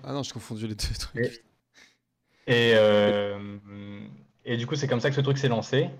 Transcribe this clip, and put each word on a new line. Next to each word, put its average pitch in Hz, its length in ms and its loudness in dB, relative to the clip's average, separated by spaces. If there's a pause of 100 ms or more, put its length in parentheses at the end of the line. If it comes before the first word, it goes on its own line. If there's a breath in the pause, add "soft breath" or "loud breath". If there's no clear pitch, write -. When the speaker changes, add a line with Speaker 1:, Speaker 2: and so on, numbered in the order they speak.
Speaker 1:
Ah - 80 -10
non, 139 100 -6
je - 100 -10
confondu 110 340 -10
les 107 80 -6
deux - 240 -4
trucs. - 440 -6 (1040 soft breath)
Speaker 2:
Et, 120 220 6
et, - 60 8
euh, 104 640 4 (1040)
et 120 120 -4
du 117 100 -4
coup, 151 100 -4
c'est 143 120 -4
comme 123 120 0
ça 143 100 0
que 135 60 -4
ce 139 40 0
truc 139 180 0
s'est 131 100 2
lancé, 123 520 0